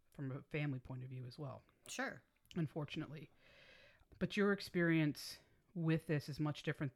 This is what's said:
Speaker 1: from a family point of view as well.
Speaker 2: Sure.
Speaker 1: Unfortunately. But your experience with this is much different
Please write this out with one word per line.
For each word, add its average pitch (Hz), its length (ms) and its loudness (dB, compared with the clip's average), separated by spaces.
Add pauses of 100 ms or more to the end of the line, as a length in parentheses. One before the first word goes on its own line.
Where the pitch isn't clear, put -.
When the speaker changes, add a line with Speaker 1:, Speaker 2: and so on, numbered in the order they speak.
(160)
Speaker 1:
from 135 160 -4
a 131 40 -4 (200)
family 147 220 -2
point 127 260 -10
of 131 60 -10
view 127 180 -10
as 123 120 -14
well. 127 240 -10 (240)
Speaker 2:
Sure. - 340 -6 (340)
Speaker 1:
Unfortunately. - 760 -4 (880)
But 180 180 -2
your 202 160 6
experience 165 880 4 (340)
with 160 320 2
this 151 240 0
is 139 100 -4
much 151 220 0
different 147 340 -2